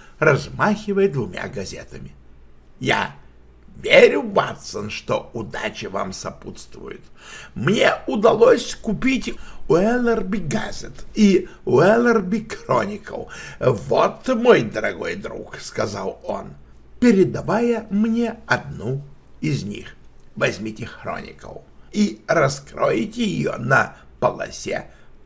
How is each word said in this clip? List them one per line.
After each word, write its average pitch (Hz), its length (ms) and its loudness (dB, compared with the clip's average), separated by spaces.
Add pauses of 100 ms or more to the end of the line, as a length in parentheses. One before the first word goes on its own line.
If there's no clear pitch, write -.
(180)
размахивая 190 880 2
двумя 95 400 -6
газетами. - 640 -12 (640)
"Я 113 380 -2 (600)
верю, 294 440 6
Ватсон, 107 720 -4
что - 420 -6
удача 107 560 -8
вам 95 240 -6
сопутствует. - 880 -14 (540)
Мне 196 380 4 (140)
удалось 233 680 4
купить 226 600 -2 (340)
Уэллерби 220 680 2
Газет - 760 -6
и 202 340 6 (160)
Уэллерби 214 760 4
Кроникл. - 840 -4 (360)
Вот, 139 680 0
мой 226 340 6
дорогой 98 520 -4
друг", — - 460 -12
сказал 98 640 -6
он, 98 300 -8 (480)
передавая 220 880 2
мне 226 480 0 (100)
одну 139 560 -4 (380)
из 127 240 -2
них. - 320 -12 (380)
"Возьмите 113 520 -4
Кроникл - 760 -12 (320)
и 208 340 0
раскройте 202 1000 0
её - 320 -2
на 123 400 0 (240)
полосе - 720 -4 (360)